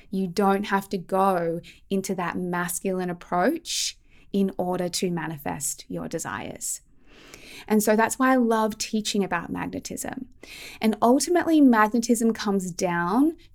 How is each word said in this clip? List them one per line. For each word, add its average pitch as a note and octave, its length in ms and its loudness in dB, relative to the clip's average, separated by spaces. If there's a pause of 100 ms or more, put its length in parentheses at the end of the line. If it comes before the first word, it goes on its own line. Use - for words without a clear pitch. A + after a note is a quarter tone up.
(120)
You F#3+ 160 -2
don't G3 380 2
have G3 240 -2
to G3+ 80 -4
go F3 640 0 (280)
into F#3+ 260 -2
that F3+ 200 -4
masculine F3+ 760 -2
approach F3+ 880 -2 (360)
in G3 240 0
order F3+ 320 -2
to F3+ 200 -4
manifest D#3+ 800 -6
your E3 220 -8
desires. - 720 -8 (880)
And G#3+ 120 4
so G#3+ 140 2
that's A3 240 2
why C4 140 4
I - 20 6
love A3 420 2
teaching G#3+ 460 -2
about F3 260 -4
magnetism. - 800 -8 (540)
And A3+ 200 2
ultimately, D#4 600 4
magnetism A#3 720 4
comes G3 360 -2
down F3+ 680 2 (180)